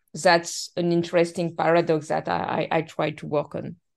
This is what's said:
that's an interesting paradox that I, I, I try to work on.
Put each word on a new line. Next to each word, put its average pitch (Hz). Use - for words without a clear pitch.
that's 170
an 175
interesting 170
paradox 165
that 160
I, -
I, 165
I 160
try 156
to 151
work 147
on. -